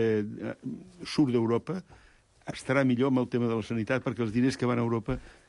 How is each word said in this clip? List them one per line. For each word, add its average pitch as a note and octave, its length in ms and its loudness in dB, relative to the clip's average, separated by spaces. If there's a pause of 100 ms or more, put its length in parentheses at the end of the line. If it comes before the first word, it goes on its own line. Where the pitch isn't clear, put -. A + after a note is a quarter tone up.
(220)
eh, A2+ 340 -8 (500)
surt C#3+ 260 0
d'Europa, A#2 500 0 (680)
estarà - 360 0
millor C3 260 4
amb B2+ 100 4
el B2 100 0
tema A#2+ 180 0
de A2+ 80 0
la A2+ 60 0
sanitat, A#2 420 -2
perquè A#2 180 -2
els A2+ 120 -2
diners B2+ 240 2
que - 80 -2
van B2 140 2
a - 20 2
Europa... A#2 380 -2 (300)